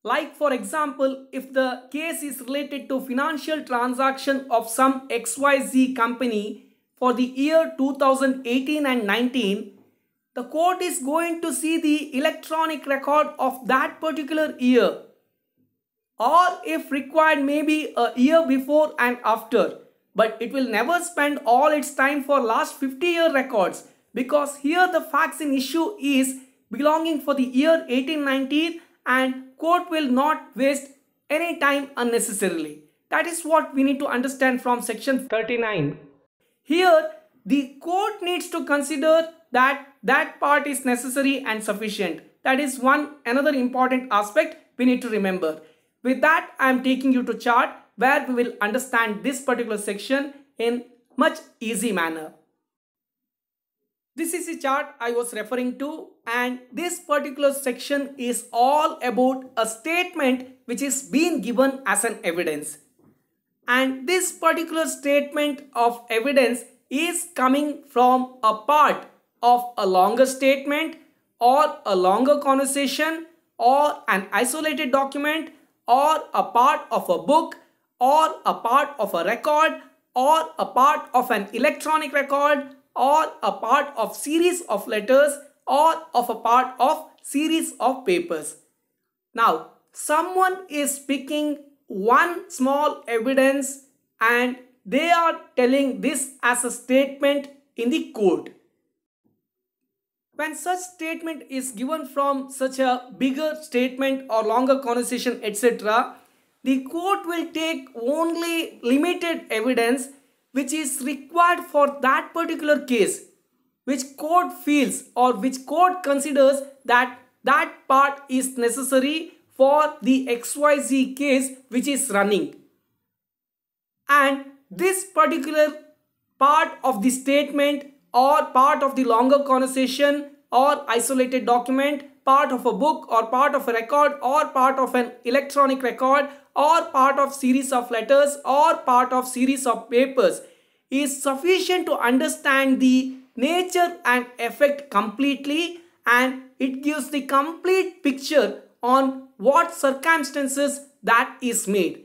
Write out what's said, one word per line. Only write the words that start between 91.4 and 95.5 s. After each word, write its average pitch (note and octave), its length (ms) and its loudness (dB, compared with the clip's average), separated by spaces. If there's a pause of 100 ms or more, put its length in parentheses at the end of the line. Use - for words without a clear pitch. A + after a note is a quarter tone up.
one C4 640 0
small C#4 580 -2
evidence C4 800 0 (340)
and A#3+ 380 0 (280)
they D4 260 0
are E4+ 280 2 (160)